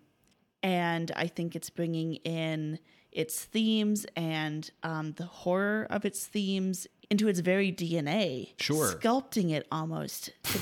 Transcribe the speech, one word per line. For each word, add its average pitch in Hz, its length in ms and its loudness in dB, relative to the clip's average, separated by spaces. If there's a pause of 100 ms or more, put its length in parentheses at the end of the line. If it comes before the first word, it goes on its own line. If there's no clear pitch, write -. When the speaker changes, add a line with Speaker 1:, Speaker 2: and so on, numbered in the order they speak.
(640)
Speaker 1:
and 170 520 0
I 170 140 -2
think 170 260 -4
it's - 160 -8
bringing 165 460 -2
in 160 640 -4 (320)
its - 320 -4
themes 214 600 2 (100)
and, 156 520 -2 (140)
um, 156 300 -4
the 175 120 -8
horror 202 640 0
of - 160 -2
its - 220 -4
themes 190 640 0 (220)
into 208 180 4
its 180 120 4
very 185 300 4
D 170 280 0
N 147 100 0
A. 160 500 0
Speaker 2:
Sure. 143 360 2
Speaker 1:
Sculpting 220 580 2
it 147 180 -2
almost 160 600 -4 (120)
to - 200 -2